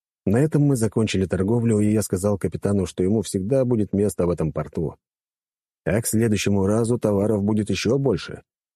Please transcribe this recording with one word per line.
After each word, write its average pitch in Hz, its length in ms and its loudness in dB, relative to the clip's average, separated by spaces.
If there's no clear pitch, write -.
На 101 140 2
этом 156 240 2
мы 143 140 4
закончили 107 500 0
торговлю, 107 520 0
и 104 140 2
я 107 100 2
сказал 101 360 -2
капитану, 95 480 -2
что - 180 -2
ему 101 180 2
всегда 117 420 -2
будет 117 280 0
место 95 340 0
в 87 40 0
этом 80 220 -2
порту. 76 440 -6
А 98 180 0
к - 40 -6
следующему 101 600 0
разу 113 320 0
товаров 104 460 0
будет 107 260 0
ещё 107 280 0
больше. 123 440 -4